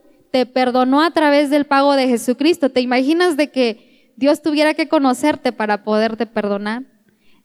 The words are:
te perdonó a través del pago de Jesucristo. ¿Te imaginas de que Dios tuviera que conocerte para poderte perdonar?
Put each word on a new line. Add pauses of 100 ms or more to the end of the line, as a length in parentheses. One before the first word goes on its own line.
(320)
te
perdonó
a
través
del
pago
de
Jesucristo.
¿Te
imaginas
de
que
Dios
tuviera
que
conocerte
para
poderte
perdonar? (600)